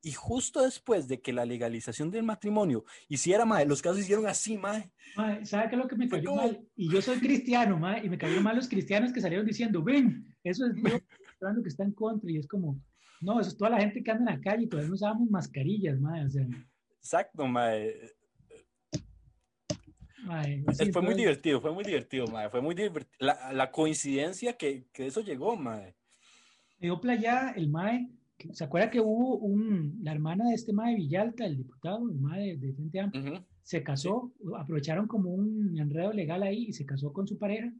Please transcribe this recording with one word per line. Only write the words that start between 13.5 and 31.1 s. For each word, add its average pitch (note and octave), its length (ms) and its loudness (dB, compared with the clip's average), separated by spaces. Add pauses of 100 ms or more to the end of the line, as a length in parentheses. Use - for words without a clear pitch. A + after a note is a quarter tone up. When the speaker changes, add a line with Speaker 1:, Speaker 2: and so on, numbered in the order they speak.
Speaker 2:
es - 60 -12
toda G#3 120 4
la A#3 100 4
gente G#3 240 2
que - 60 -4
anda A3+ 220 2
en D3+ 80 -2
la - 40 -10
calle A3 200 0
y - 40 -2
todavía D3+ 220 -2
no F#3+ 60 -2
usábamos G#3+ 340 2
mascarillas, E3 680 0
mae, D3+ 260 0
o C3+ 60 2
sea. C3+ 160 0 (500)
Speaker 1:
Exacto, E3 480 -2
mae. A2+ 480 2 (2250)
Speaker 2:
Mae, D3 420 -4
Speaker 1:
Es-, D3 100 2
Speaker 2:
sí, F#3 140 4
Speaker 1:
fue F3 120 4
muy F#3 80 4
Speaker 2:
entonces F#3+ 60 4
Speaker 1:
divertido, D3+ 440 4
fue D3+ 120 0
muy G3 100 -6
divertido, C3+ 420 -2
mae, A2 240 -4
fue B2 120 0
muy D#3 120 0
divertido. F3 460 -4
La, C3+ 340 0
la C3 180 2
coincidencia D#3 880 0
que, C3+ 340 -4
que C3 140 -8
eso C#3 160 -2
llegó, E3+ 340 -2
mae. A2 400 -8 (840)
Speaker 2:
Me F3 80 -4
dio F3 120 -2
playa A#3+ 560 0
el D#3+ 140 0
MAE, G#3+ 400 -2 (280)
que, - 180 -16
¿se - 80 -6
acuerda E3+ 260 2
que A#3+ 100 0
hubo A3+ 380 2
un, G3+ 640 0
la D#3 120 -4
hermana E3 360 0
de A3+ 60 2
este A3+ 180 -4
MAE A3+ 220 0
Villalta, G#3 500 -2